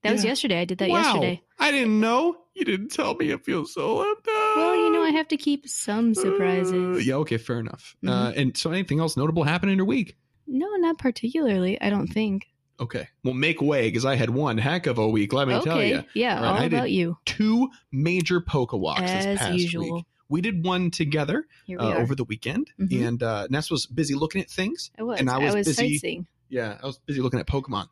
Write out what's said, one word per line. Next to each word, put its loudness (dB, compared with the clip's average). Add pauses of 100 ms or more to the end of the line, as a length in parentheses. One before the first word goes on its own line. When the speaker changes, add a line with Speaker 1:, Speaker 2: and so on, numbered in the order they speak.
Speaker 1:
That 2
was 2
Speaker 2:
Yeah. 2
Speaker 1:
yesterday. 0
I 0
did -6
that 0
Speaker 2:
Wow. 4
Speaker 1:
yesterday. 2 (160)
Speaker 2:
I 2
didn't 4
know. 2 (180)
You -2
didn't -2
tell 0
me. 0
I -2
feel -2
so -2
left -2
out. 2
Speaker 1:
Well, 2
you 4
know, 2
I 4
have 0
to 0
keep -2
some 0
surprises. 2
Speaker 2:
Uh, 0
yeah, 0
okay, 0
fair -4
enough. -12 (100)
Uh, 2 (200)
Speaker 1:
Mm-hmm. -4
Speaker 2:
and 0
so -2
anything 0
else 0
notable 2
happened 2
in 2
your 2
week? 0 (300)
Speaker 1:
No, -2
not 2
particularly, 0
I 0
don't 0
think. -2 (340)
Speaker 2:
Okay. -6 (140)
Well, 0
make 0
way, 2
'cause 0
I 2
had 0
one 0
heck 0
of 0
a 2
week, 2
let 2
me 2
tell 0
Speaker 1:
Okay. 2
Speaker 2:
ya. -4 (120)
Speaker 1:
Yeah, 0
Speaker 2:
All -2
right, 2
Speaker 1:
all 2
Speaker 2:
I 2
did 0
Speaker 1:
about 0
you. 0
Speaker 2:
two 2 (240)
major 0
Pokewalks -2
this -2
Speaker 1:
As 0
Speaker 2:
past 0
Speaker 1:
usual. -4
Speaker 2:
week. -8 (260)
We 0
did -2
one 0
together, -2 (200)
Speaker 1:
Here -10
we -2
Speaker 2:
uh, 2
Speaker 1:
are. 0
Speaker 2:
over 0
the -4
weekend, -6 (100)
Speaker 1:
Mm-hmm. 0
Speaker 2:
and, -2
uh, -2
Ness -2
was -2
busy -2
looking -2
at -8
things, -6
Speaker 1:
I -8
was. -4
Speaker 2:
and 2
I 0
was 2
Speaker 1:
I 2
was 0
Speaker 2:
busy 0 (100)
Speaker 1:
sightseeing. -6 (220)
Speaker 2:
Yeah, -4
I -10
was -10
busy -6
looking 0
at -6
Pokemon. -4